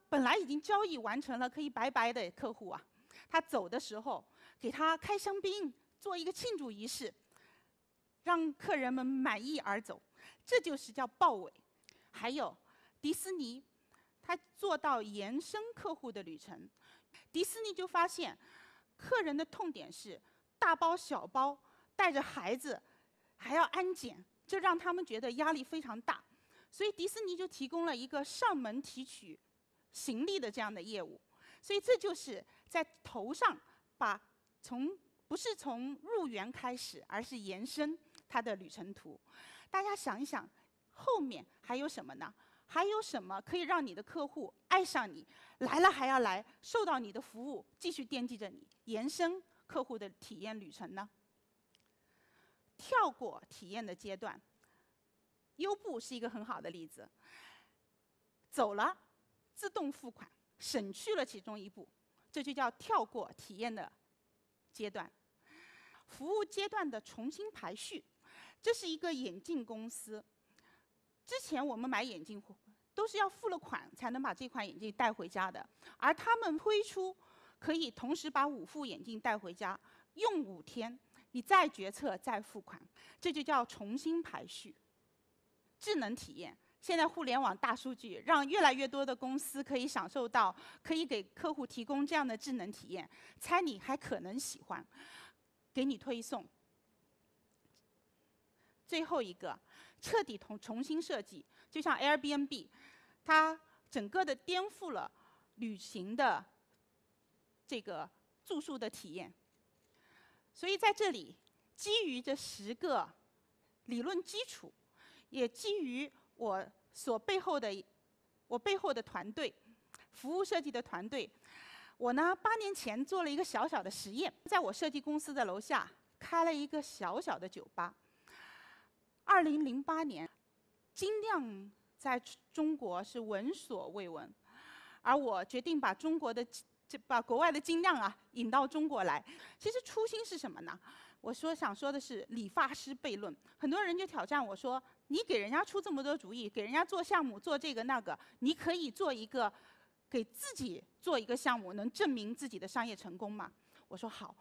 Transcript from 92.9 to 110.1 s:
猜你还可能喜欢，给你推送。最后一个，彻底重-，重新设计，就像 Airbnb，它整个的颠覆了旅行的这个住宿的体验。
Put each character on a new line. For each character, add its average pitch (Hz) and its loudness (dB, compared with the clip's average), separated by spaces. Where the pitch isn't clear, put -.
猜 359 2
你 254 -2
还 269 -4
可 214 -4
能 190 -8
喜 - -6
欢， - -10
给 262 2
你 277 0
推 240 -4
送。 226 -6
最 320 0
后 302 2
一 185 -6
个， 175 -6
彻 427 2
底 208 -6
重-， 214 -10
重 233 -4
新 311 0
设 285 -2
计， - -12
就 311 -4
像 285 2
Airbnb， 285 2
它 320 6
整 208 -2
个 370 2
的 269 0
颠 359 0
覆 392 -8
了 190 -4
旅 220 -6
行 196 -8
的 226 4
这 233 -4
个 165 -6
住 311 -2
宿 285 -8
的 220 -4
体 180 -10
验。 180 -10